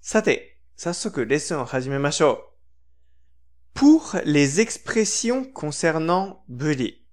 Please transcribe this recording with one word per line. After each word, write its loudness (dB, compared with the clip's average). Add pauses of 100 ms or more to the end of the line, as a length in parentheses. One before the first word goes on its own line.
Sa 0
te, 2 (380)
sassoku -6
lesson -2
を -4
始 -4
め -4
ま 0
し -2
ょ 4
う。 -18
Pour 6
les 2
expressions -2
concernant -2
buri -4